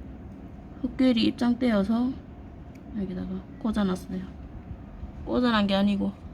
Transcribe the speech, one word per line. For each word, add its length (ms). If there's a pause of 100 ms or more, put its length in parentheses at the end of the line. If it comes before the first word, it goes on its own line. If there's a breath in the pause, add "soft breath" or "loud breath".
(800)
흑괴리 420
입장 340
떼어서 540 (880)
여기다가 320 (300)
꽂아놨어요. 600 (1040)
꽂아놓은 400
게 100
아니고 360 (220)